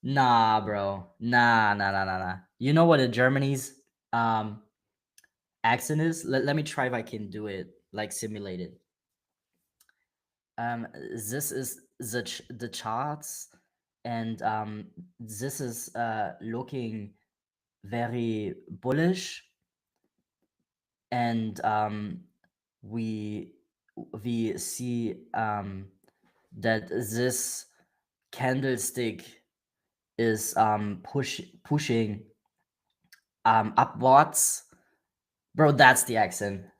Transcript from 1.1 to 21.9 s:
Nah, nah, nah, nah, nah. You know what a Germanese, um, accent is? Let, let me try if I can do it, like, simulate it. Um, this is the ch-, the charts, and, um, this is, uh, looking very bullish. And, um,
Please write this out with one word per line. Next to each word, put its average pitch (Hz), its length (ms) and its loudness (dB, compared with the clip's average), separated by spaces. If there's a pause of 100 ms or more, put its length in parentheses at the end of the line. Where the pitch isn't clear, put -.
Nah, 117 540 4
nah, 101 160 0
nah, 98 140 0
nah, 95 140 -2
nah. 92 180 -4 (220)
You 131 140 0
know 165 120 8
what 165 160 6
a 131 80 4
Germanese, 131 640 0 (400)
um, 110 500 -2 (1000)
accent 131 360 0
is? 160 240 -2
Let, 131 200 0
let 143 120 0
me 156 60 0
try 143 240 -2
if 127 60 -2
I 117 100 -4
can 107 260 -10
do 107 200 -10
it, 95 220 -10 (220)
like, 107 200 -8
simulate 101 480 -8
it. 87 200 -12 (1800)
Um, 117 360 -4
this 113 580 -8
is 127 280 -8 (180)
the 120 240 -6
ch-, - 280 -10
the 117 180 -12
charts, 139 800 -6 (560)
and, 113 380 -6
um, 107 440 -4 (320)
this 117 420 -10
is, 120 360 -8
uh, 110 440 -4
looking 113 720 -8 (720)
very 117 680 -4 (160)
bullish. 165 720 -2 (1700)
And, 117 540 -2
um, 107 560 -2 (640)